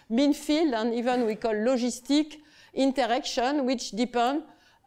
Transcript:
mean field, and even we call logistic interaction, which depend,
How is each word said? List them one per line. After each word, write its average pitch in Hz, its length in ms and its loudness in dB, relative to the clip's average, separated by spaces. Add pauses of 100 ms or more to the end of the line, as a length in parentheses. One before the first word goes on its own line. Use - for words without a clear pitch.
mean 277 240 4
field, 302 400 0
and 226 200 0
even 247 320 0
we 214 100 0
call 220 180 -2
logistic 247 840 0 (380)
interaction, 262 920 0
which 247 260 -4
depend, 240 520 -2 (440)